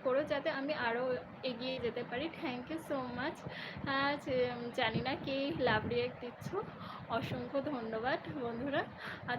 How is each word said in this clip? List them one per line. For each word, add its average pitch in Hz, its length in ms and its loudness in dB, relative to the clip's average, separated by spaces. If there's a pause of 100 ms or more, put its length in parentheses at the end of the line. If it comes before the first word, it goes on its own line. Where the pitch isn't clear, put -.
করো, 269 200 4
যাতে 294 260 0
আমি 277 240 0
আরও 247 440 2 (260)
এগিয়ে 254 360 0
যেতে 240 300 0
পারি। 277 200 0 (120)
Thank 254 300 -2
you 320 200 -4
so 277 80 2 (200)
much। 311 340 -4 (360)
আহ, 277 360 2
যে, 247 300 4
উম, 240 200 -4
জানি 226 260 4
না 262 140 2
কে 277 440 0
লাভ 220 280 6
রিঅ্যাক্ট 240 340 0
দিচ্ছ, - 340 -6 (540)
অসংখ্য 247 520 0
ধন্যবাদ 247 580 0 (220)
বন্ধুরা। 254 420 0 (440)
আর 247 120 0